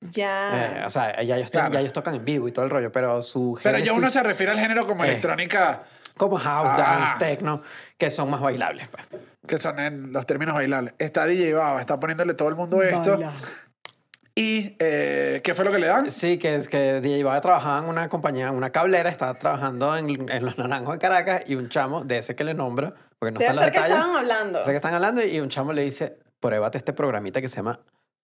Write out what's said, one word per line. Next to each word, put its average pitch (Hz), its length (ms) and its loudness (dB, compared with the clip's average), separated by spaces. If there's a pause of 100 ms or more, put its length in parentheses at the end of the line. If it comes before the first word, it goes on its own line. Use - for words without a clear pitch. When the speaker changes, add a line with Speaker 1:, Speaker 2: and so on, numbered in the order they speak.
Speaker 1:
Ya. 196 800 -2
Speaker 2:
Eh, - 60 -4
o - 40 -6
sea, 110 320 -2
ya 120 140 0
ellos 123 140 -4
tienen, 165 200 2
Speaker 3:
Claro. - 40 -2
Speaker 2:
ya 139 60 2
ellos 135 120 -2
tocan 160 220 -4
en 113 100 -8
vivo 131 240 -2
y 120 40 -6
todo 123 120 0
el 135 60 -2
rollo, 123 220 0
pero 123 280 2
su 123 420 -2
Speaker 3:
Pero 214 160 4
ya - 140 2
uno - 100 4
Speaker 2:
génesis 254 120 2
Speaker 3:
se 262 80 4
refiere 196 300 0
al 214 60 2
género 220 280 2
como 190 180 0
Speaker 2:
eh, - 40 4
Speaker 3:
electrónica. 170 760 0 (340)
Speaker 2:
como 196 200 2
house, 151 360 0
Speaker 3:
Ah. 143 40 4
Speaker 2:
dance, 160 420 4
techno, 147 440 -2 (360)
que 160 120 2
son 143 200 -2
más 139 100 -2
bailables, 123 480 -2
pues. - 160 -18 (420)
Speaker 3:
Que 160 120 0
son 151 200 -4
en 143 340 -6
los 131 140 -4
términos 151 280 0
bailables. 135 440 0
Está 156 280 0
D 175 100 4
J 165 200 2
Baba, 143 240 2
está 135 180 -2
poniéndole 160 360 -2
todo 151 140 0
el 156 80 0
mundo 175 260 2
esto. 180 300 4
Speaker 1:
Baila. 165 200 0 (1000)
Speaker 3:
¿Y, 214 440 -2
eh, 143 640 0
qué 175 120 0
fue 190 100 0
lo 196 80 4
que 202 60 4
le 165 100 2
dan? 254 220 4
Speaker 2:
Sí, 175 280 0
que 160 180 0
es 139 120 -4
que 135 320 2
D 135 100 0
J 143 140 2
Baba 139 160 2
trabajaba 147 400 4
en 160 60 -6
una 165 220 -2
compañía, 143 440 -2
una 127 180 -2
cablera, 170 400 4
estaba 127 280 -4
trabajando 139 580 0
en, 143 340 -4
en 127 140 -2
Los 123 120 -4
Naranjos 131 380 -4
de 170 40 -8
Caracas 185 480 2
y 139 100 -2
un 123 120 -6
chamo 147 360 -2
de 123 140 -2
ese 113 180 -6
que 147 80 -4
le 156 100 -4
nombro, 135 400 -4 (240)
porque - 140 -2
no - 80 -8
Speaker 1:
Debe 240 100 6
Speaker 2:
están - 60 2
los 302 80 6
Speaker 1:
ser - 80 4
que 370 80 2
Speaker 2:
detalles. 320 180 4
Speaker 1:
estaban 339 180 2
hablando. 220 480 0
Speaker 2:
Sé 135 60 2
que 139 60 2
están 165 180 -2
hablando 220 300 2
y 170 160 0
un 139 80 -4
chamo 139 240 -4
le 147 100 0
dice, 143 360 -4 (200)
"Pruébate 110 400 0
este 139 140 -4
programita 120 480 -2
que 131 80 -6
se - 80 -8
llama 107 240 -6 (440)